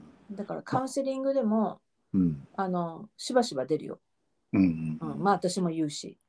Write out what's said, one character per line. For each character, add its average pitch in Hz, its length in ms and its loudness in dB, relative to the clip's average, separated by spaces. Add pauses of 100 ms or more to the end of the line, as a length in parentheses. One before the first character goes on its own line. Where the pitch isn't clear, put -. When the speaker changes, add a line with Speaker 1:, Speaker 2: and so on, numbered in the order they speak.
(300)
Speaker 1:
だ 202 160 -8
か 170 80 -8
ら 156 80 -8
カ - 180 -2
ウ 262 40 -2
ン 269 40 -6
セ 277 140 -2
リ 269 120 -2
ン 269 60 -6
グ 269 140 0
で 269 80 2
も、 220 180 2
Speaker 2:
ま 208 80 2
あ、 - 100 -8 (360)
う 101 40 4
ん。 85 380 2
Speaker 1:
あ 196 140 -2
の、 170 480 -4
し - 160 -2
ば 247 80 8
し 240 120 -6
ば 127 120 -2
出 156 100 2
る - 80 -4
よ。 - 160 -10 (540)
Speaker 2:
う 110 40 6
ん 95 40 10
う - 20 8
ん 80 340 0
う 156 140 -6
ん。 - 0 -
Speaker 1:
う - 40 -10
ん、 151 60 -6
ま 202 100 4
あ、 - 20 4
私 180 260 0
も 180 80 2
言 160 160 0
う 147 60 -2
し、 - 260 -12 (120)